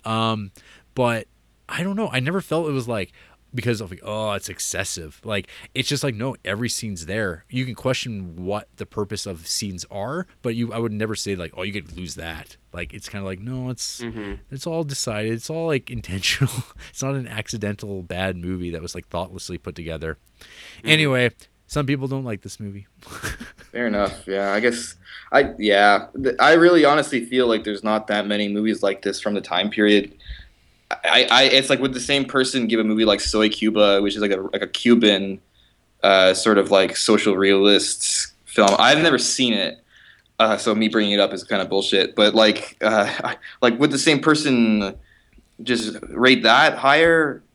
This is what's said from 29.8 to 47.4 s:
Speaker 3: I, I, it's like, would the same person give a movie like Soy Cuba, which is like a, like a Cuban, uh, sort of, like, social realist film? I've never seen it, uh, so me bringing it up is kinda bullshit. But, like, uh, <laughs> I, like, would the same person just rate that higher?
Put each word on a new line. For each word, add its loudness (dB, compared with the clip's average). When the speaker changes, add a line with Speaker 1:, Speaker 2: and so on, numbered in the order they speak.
Speaker 3:
I, 2
I, 6
it's 2
like, 2
would -2
the -6
same -2
person -2
give 2
a 2
movie 2
like 4
Soy 2
Cuba, 2
which -2
is -4
like 0
a, -2
like -4
a -4
Cuban, 2
uh, 6
sort 4
of, 0
like, 4
social 2
realist 2
film? 4
I've 4
never 4
seen 0
it, -4
uh, 4
so 0
me 2
bringing 2
it 2
up 2
is -10
kinda -2
bullshit. 0
But, 4
like, 2
uh, 2
<laughs> -8
I, -6
like, 2
would 4
the -2
same 2
person 2
just -2
rate 4
that 4
higher? 2